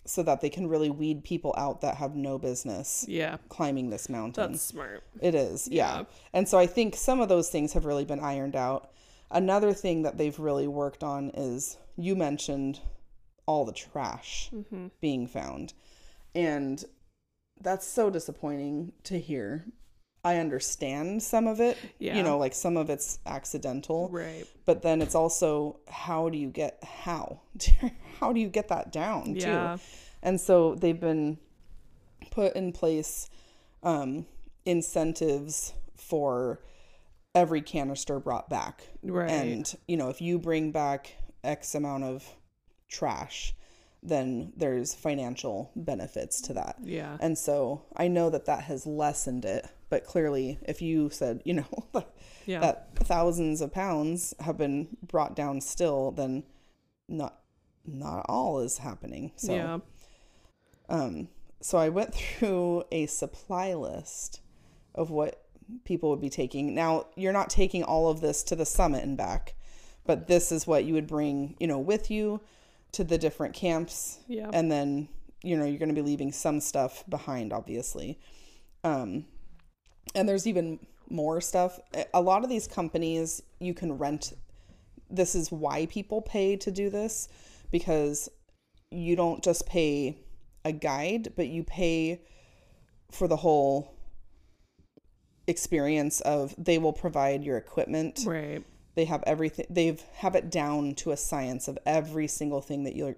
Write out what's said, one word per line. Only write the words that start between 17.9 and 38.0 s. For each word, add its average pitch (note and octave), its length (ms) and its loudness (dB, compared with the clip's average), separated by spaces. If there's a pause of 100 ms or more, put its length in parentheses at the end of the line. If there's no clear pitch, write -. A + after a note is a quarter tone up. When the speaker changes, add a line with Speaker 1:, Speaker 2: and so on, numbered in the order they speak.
Speaker 1:
disappointing D3 840 -4 (120)
to F#3+ 140 -4
hear. C#3+ 460 -6 (580)
I F3 160 4
understand D3+ 840 -2
some A3+ 240 2
of A3 140 0
it. A#3 180 4 (220)
Speaker 2:
Yeah. - 160 -2
Speaker 1:
You G3 80 2
know, D3+ 120 4
like, C3+ 160 0
some F3 240 0
of D#3 140 0
it's - 360 -4
accidental. C#3+ 840 -4
Speaker 2:
Right. E3+ 340 -8 (200)
Speaker 1:
But E3 180 4
then D#3+ 180 4
it's D#3 140 0
also, D#3 640 4 (100)
how E3 400 -2
do E3 100 -2
you C#3 120 -4
get, - 340 -4
how? - 560 -8 (180)
<laughs> - 320 12 (280)
How - 140 4
do A#3 80 4
you G#3+ 80 2
get G#3 200 0
that - 240 -2
down, D#3 420 -2
too? F3+ 60 -2
Speaker 2:
Yeah. F3 360 0 (460)
Speaker 1:
And F#3 180 4
so E3+ 340 8
they've E3+ 240 2
been D#3 380 2 (920)
put G3+ 260 2
in F#3 160 -2
place, D#3+ 560 0 (540)
um, D3+ 420 0 (400)
incentives D#3+ 1080 0 (200)
for B2+ 680 -2 (720)
every E3 260 6
canister C#3 580 -4